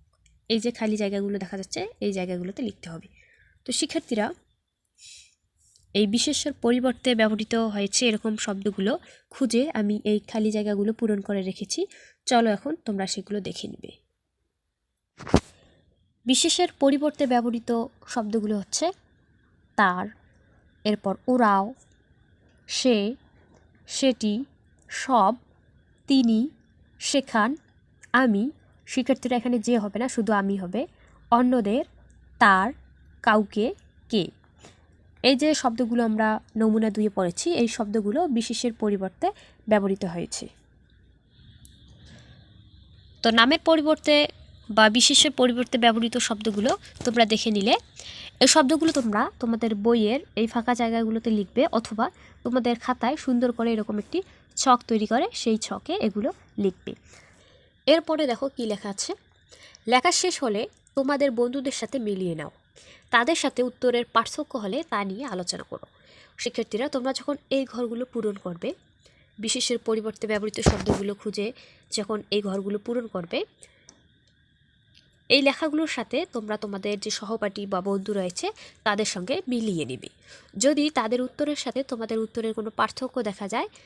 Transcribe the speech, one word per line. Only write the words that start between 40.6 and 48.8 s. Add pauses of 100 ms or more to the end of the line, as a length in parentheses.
তো
নামের
পরিবর্তে (420)
বা
বিশেষের
পরিবর্তে
ব্যবহৃত
শব্দগুলো (280)
তোমরা
দেখে
নিলে। (600)
এই
শব্দগুলো